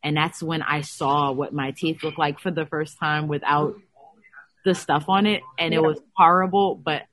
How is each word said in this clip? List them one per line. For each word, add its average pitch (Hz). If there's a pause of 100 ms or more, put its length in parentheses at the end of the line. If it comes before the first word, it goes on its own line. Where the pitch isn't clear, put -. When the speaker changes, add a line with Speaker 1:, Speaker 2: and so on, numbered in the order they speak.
Speaker 1:
and 151
that's 156
when 156
I 147
saw 143
what 135
my 139
teeth 160
looked 151
like 147
for 185
the 156
first 156
time 151
without 147 (880)
the 185
stuff 147
on 196
it. 208 (180)
And 165
it 160
Speaker 2:
Yeah. 160
Speaker 1:
was 151 (160)
horrible, 185
but -